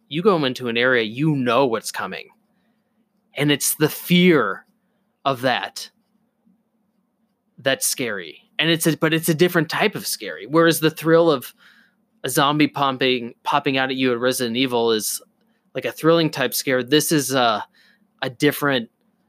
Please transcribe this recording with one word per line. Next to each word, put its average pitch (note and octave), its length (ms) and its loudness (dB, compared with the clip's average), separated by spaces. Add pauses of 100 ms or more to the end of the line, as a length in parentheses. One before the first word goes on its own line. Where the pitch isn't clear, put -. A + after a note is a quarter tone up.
you D#3 140 -4
go F3+ 220 2
into B2+ 240 -4
an A#2 80 -4
area, B2 260 2
you C3 320 -2
know B2+ 320 2
what's A2 240 -4
coming. F#2 380 -10 (1080)
And C#3+ 160 0
it's - 260 -2
the D3+ 120 2
fear E3 800 2 (580)
of C3 160 -2
that A2+ 500 -4 (1700)
that's C3 280 -2
scary. G2 560 -6 (160)
And D#3 120 2
it's E3 160 0
a, D3+ 100 4
but D#3+ 180 0
it's E3 140 -2
a E3+ 60 2
different E3+ 340 2
type - 260 -2
of A#2 120 -12
scary. F#2 400 -10
Whereas D#3+ 340 2
the D#3 100 2
thrill E3 400 4
of C3 240 -2 (680)
a C3+ 60 -8
zombie D3 400 2
popping, B2+ 760 -2
popping C#3+ 360 -2
out C3 120 0
at C3 60 -6
you B2+ 160 0
at A#2 80 -2
Resident B2 360 -2
Evil A#2+ 360 0
is, - 280 -4 (540)
like, C3 100 -8
a A#2 80 -6
thrilling D#3+ 380 2
type B2+ 240 -4
scare, B2+ 300 -2
this D3 260 2
is C3+ 220 0
a, A#2 320 0 (580)
a C3 80 -6
different, C3+ 600 0 (380)